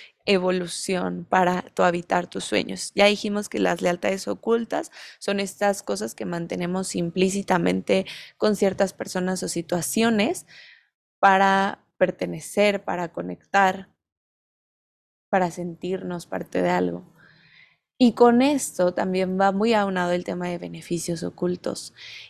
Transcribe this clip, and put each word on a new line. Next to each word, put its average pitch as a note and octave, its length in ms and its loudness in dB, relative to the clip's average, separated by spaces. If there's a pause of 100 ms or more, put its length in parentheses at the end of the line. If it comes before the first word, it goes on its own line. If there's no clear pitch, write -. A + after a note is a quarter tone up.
(240)
evolución, F3+ 1040 -2
para F3+ 340 2
tu - 200 -2
habitar F3 460 0
tus F#3 160 -10
sueños. - 500 -4
Ya G3+ 120 6
dijimos G#3 420 0
que A#3 100 -6
las F3+ 240 0
lealtades F#3+ 460 -2
ocultas A3+ 640 -4 (260)
son G3+ 220 -4
estas G3+ 420 -2
cosas G#3 320 -6
que G#3+ 120 -8
mantenemos F3+ 680 -4
implícitamente F#3 1120 0 (300)
con G#3+ 180 2
ciertas G3 380 0
personas F#3 500 -4
o F#3 60 -4
situaciones G#3+ 1000 0 (720)
para G3 680 4 (140)
pertenecer, F#3 840 0
para F3 280 -4
conectar, F#3+ 760 0 (1400)
para F#3 220 2
sentirnos F3+ 760 -6
parte F#3 360 -4
de F3+ 80 2
algo. F3+ 340 -2 (960)
Y A#3 120 6
con A#3+ 260 8
esto B3+ 540 2
también F#3 440 0
va G3 140 4
muy A3 220 2
aunado F#3 380 0
el F3+ 120 -2
tema F3+ 240 -6
de F3 80 -6
beneficios E3+ 680 -6
ocultos. - 680 -6 (380)